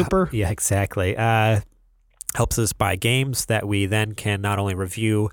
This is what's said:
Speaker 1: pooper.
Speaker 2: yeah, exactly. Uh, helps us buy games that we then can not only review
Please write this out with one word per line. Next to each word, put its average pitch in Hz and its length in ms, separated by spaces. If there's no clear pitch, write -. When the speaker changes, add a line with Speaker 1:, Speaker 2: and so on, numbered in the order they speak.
Speaker 1:
pooper. 185 300
Speaker 2:
yeah, 101 180
exactly. 98 680
Uh, 110 440
helps - 240
us 113 140
buy 95 240
games 127 500
that 107 220
we 101 160
then 107 300
can 101 260
not 101 180
only 98 160
review 104 580